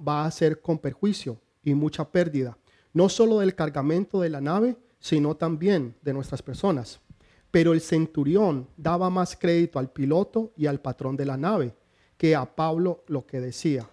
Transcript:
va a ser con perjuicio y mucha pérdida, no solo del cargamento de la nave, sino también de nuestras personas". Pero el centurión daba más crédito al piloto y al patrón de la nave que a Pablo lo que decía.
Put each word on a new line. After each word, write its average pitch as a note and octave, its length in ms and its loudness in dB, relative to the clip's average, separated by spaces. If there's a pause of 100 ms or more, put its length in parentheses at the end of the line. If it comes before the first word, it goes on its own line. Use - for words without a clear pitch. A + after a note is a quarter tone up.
va D3 180 0
a D#3+ 60 0
ser D#3 320 2
con D#3+ 160 0
perjuicio C#3 600 -4 (240)
y C#3+ 120 2
mucha D3+ 360 -2
pérdida, D3 460 0 (380)
no F3 160 6
solo A3+ 300 4
del F#3+ 140 2
cargamento D#3+ 680 0
de E3+ 100 0
la C#3+ 100 -8
nave, G#3 360 0 (220)
sino D3+ 380 0
también E3 680 0
de C#3 120 -4
nuestras C3+ 280 -8
personas". C#3 580 -4 (500)
Pero E3 240 4
el E3 80 2
centurión D#3 840 0 (120)
daba F3 320 -2
más F#3 260 -2
crédito E3+ 420 0
al C3 120 -6
piloto F#3+ 680 -2
y D3+ 80 -2
al C#3 160 0
patrón C3+ 380 -6
de C#3 80 -4
la C3+ 100 -4
nave D3+ 380 -2 (420)
que D#3+ 180 4
a C3 120 -2
Pablo E3 640 -2
lo C3+ 180 -4
que C3 140 -8
decía. B2+ 520 -4